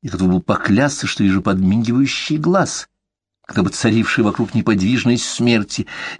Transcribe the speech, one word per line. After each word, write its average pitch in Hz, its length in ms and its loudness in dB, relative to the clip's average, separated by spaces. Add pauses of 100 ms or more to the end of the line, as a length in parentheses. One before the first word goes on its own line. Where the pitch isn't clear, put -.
Я - 80 -8
готов 90 200 0
был 90 120 2
поклясться, 123 640 0
что - 180 -2
вижу 98 200 2
подмигивающий 113 920 0
глаз, 170 500 0 (580)
как 95 200 0
бы 78 40 0
царивший 113 540 0
вокруг 107 300 -2
неподвижность 110 720 0
смерти, 117 600 0 (340)